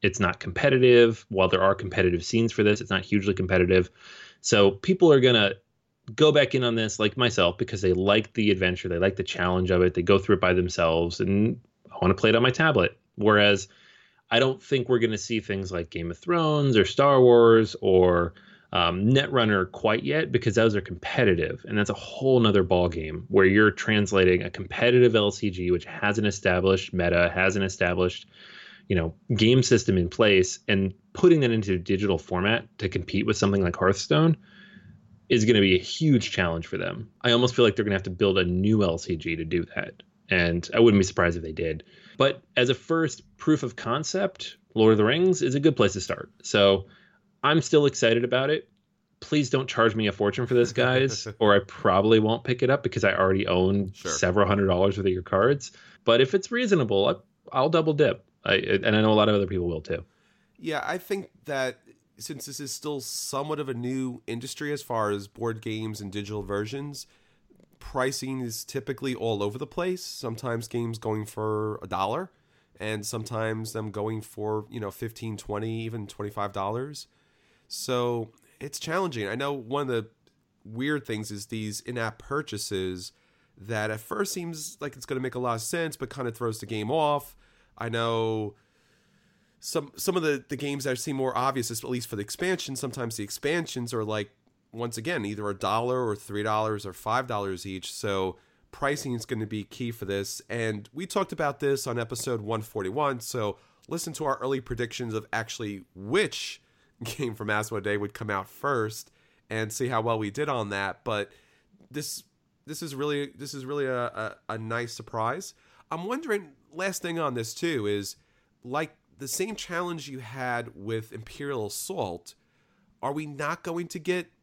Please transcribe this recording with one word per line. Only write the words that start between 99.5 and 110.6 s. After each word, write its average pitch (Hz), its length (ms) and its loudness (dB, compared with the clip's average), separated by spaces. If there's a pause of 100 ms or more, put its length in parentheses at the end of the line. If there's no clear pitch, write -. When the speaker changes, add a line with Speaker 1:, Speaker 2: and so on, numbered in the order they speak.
Speaker 2:
key 117 260 -10
for 113 140 -12
this. 98 440 -6
And 110 440 -6
we 160 120 -10
talked 190 280 -4
about 147 260 -6
this 139 300 -2
on 120 100 -6
episode 117 440 -6
one 110 200 -6
forty-one. 120 580 -6
So 107 360 -8 (320)
listen 165 240 -10
to 151 120 -10
our 135 140 -2
early 135 220 -4
predictions 117 540 -8
of 110 180 -6
actually 107 500 -8 (140)
which 120 680 -6 (200)
<laughs> - 220 -18
game 113 300 -8
from 104 140 -8
Asmodee 104 520 -2
would 104 140 -8
come 107 160 -10
out 98 180 -4
first 113 600 -6 (400)
and 110 200 -6
see 123 180 -6
how 120 120 -2
well 113 180 -2
we 107 120 -4
did 147 180 -6
on 117 220 -4